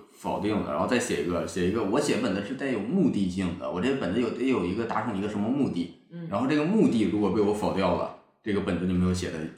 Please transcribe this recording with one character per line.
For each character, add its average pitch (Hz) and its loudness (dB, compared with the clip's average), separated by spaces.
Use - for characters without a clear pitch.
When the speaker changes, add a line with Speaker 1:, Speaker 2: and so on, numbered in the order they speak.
Speaker 1:
否 - -6
定 101 0
了， - -4
然 80 -2
后 92 0
再 247 2
写 - 0
一 85 -2
个， 82 0
写 87 -2
一 95 2
个， 110 0
我 101 0
写 - 0
本 101 0
子 101 -2
是 131 -8
带 139 -4
有 107 -2
目 135 2
的 95 0
性 87 -2
的， 67 -6
我 85 -4
这 127 2
本 92 -2
子 110 0
有， 117 0
得 - -2
有 107 2
一 90 0
个 113 -2
达 104 -2
成 113 -4
一 95 -2
个 104 -2
什 101 -4
么 104 0
目 127 2
的， - -4
Speaker 2:
嗯。 170 -12
Speaker 1:
然 117 -2
后 131 0
这 151 2
个 151 2
目 185 4
的 104 2
如 104 2
果 98 2
被 87 2
我 104 4
否 87 -2
掉 90 2
了， - -4
这 107 -4
个 98 0
本 87 0
子 90 0
就 92 2
没 90 4
有 92 4
写 87 -2
的 80 -8